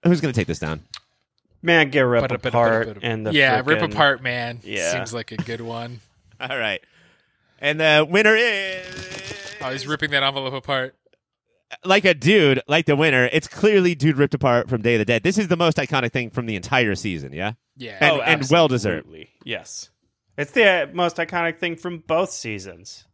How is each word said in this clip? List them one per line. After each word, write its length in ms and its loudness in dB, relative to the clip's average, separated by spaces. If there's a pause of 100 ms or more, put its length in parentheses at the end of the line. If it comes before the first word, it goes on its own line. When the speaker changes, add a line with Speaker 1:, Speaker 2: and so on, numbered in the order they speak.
Speaker 1:
who's 180 4
gonna 120 -2
take 140 0
this 120 -6
down? 220 -6 (800)
Speaker 2:
Man, 280 4
get 120 2
Rip 200 4
Speaker 3:
But 100 -2
a 80 -4
bit, 100 -4
Speaker 2:
Apart 240 4 (100)
Speaker 3:
a 20 -2
bit, 120 -10
a 40 -18
bit. 20 -14
Speaker 2:
and 240 -4
the 60 -2
Speaker 3:
Yeah, 300 4
Rip 160 2
Speaker 2:
frickin' 140 -2
Speaker 3:
Apart, 300 2
man. 400 -6
Speaker 2:
Yeah. 300 -2
Speaker 3:
Seems 200 -6
like 200 -10
a 40 -10
good 240 -8
one. 380 -12 (200)
Speaker 1:
<laughs> 200 -20
All 180 -8
right. 240 -4 (800)
And 200 -2
the 300 4
winner 260 4
is 1300 -6
Speaker 3:
Oh, 80 -8
he's 160 -8
ripping 260 -4
that 120 2
envelope 320 -4
apart. 400 -4 (920)
Speaker 1:
Like 180 2
a 100 4
dude, 540 4
like 180 0
the 120 4
winner, 340 4
it's 160 0
clearly 480 2
Dude 220 0
Ripped 160 2
Apart 360 2
from 120 -2
Day 140 2
of 40 2
the 60 2
Dead. 180 0
This 140 0
is 100 0
the 80 2
most 220 2
iconic 340 -2
thing 200 -4
from 160 -6
the 80 -4
entire 400 0
season, 360 -6
yeah? 220 -6 (240)
Speaker 3:
Yeah. 240 -14
Speaker 1:
And, 100 4
Speaker 2:
Oh, 100 0
Speaker 1:
and 280 0
well-deserved. 560 2
Speaker 2:
absolutely. 240 -20 (160)
Yes. 440 -12 (480)
It's 140 -6
the, 160 6
uh, 260 2
most 240 -2
iconic 420 -4
thing 160 -4
from 240 -10
both 320 -2
seasons. 840 -12